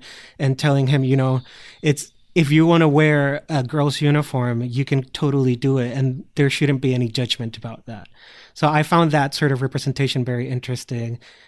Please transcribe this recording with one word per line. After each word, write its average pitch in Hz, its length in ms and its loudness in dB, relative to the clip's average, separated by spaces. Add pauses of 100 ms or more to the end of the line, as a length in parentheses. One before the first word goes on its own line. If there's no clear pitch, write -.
(380)
and 131 220 -2
telling 139 280 2
him, 139 180 2
you 131 100 2
know, 131 240 2 (420)
it's, - 300 -2 (220)
if 151 180 2
you 156 140 6
wanna 165 220 4
wear 147 600 2
a 151 140 0
girl's 143 380 -2
uniform, 135 600 0
you 123 240 -4
can 139 180 -2
totally 135 520 0
do 135 220 0
it, 123 140 -2
and 131 320 -2 (120)
there 143 140 2
shouldn't 139 320 0
be 131 120 0
any 123 160 -2
judgment 117 480 -6
about - 300 -16
that. 104 200 -16 (460)
So - 160 0
I 151 140 4
found 165 280 4
that 143 240 0
sort 147 160 0
of 131 100 -2
representation 135 640 -2
very 123 240 -4
interesting. 120 720 -6 (280)